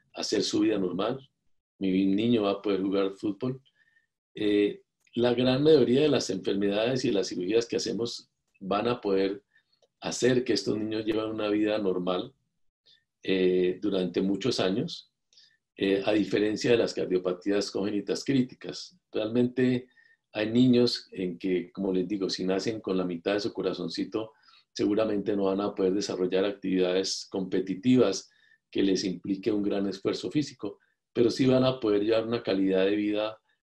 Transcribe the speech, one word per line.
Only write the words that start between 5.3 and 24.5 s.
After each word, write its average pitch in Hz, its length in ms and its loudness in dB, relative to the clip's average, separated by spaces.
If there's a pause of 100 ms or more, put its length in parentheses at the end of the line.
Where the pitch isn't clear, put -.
gran 127 300 2
mayoría 139 380 6
de 151 60 4
las 131 220 0
enfermedades 101 760 0
y 127 60 0
las 95 180 0
cirugías 110 380 0
que - 100 -4
hacemos 104 540 -6 (300)
van 101 260 -2
a 123 140 0
poder 98 420 0 (580)
hacer 123 440 0
que 117 80 0
estos 107 260 -2
niños 110 260 -4
lleven 110 200 -2
una 107 240 -4
vida 107 300 2
normal, 92 540 -2 (920)
eh, 90 580 2
durante 95 400 0
muchos 98 400 0
años, 113 520 -4 (640)
eh, 98 280 2
a 107 80 0
diferencia 104 580 0
de 117 60 6
las 104 180 0
cardiopatías 92 760 -2
congénitas 101 540 -4
críticas. - 720 -4 (140)
Realmente 123 800 0 (440)
hay 110 180 -2
niños 120 600 4
en 92 260 -6
que, 90 360 -2
como 98 200 -2
les 92 140 0
digo, 95 240 -4
si 92 140 -6
nacen 98 360 -2
con 95 160 -4
la 92 80 -2
mitad 90 300 -4
de 104 60 -2
su 110 120 -4
corazoncito, 92 840 -6 (380)